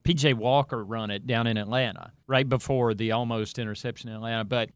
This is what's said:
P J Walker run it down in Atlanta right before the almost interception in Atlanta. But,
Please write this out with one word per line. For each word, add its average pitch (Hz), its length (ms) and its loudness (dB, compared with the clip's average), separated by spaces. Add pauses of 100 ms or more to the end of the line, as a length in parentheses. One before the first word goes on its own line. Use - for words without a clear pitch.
P 175 120 4
J 139 180 4
Walker 123 500 2
run 110 280 -4
it 101 160 -6
down 117 180 2
in 113 120 2
Atlanta 110 540 -2 (140)
right 135 220 2
before 123 480 2
the 110 160 0
almost 117 480 -2
interception 113 500 -8
in 110 60 -10
Atlanta. 113 300 -4
But, 113 300 0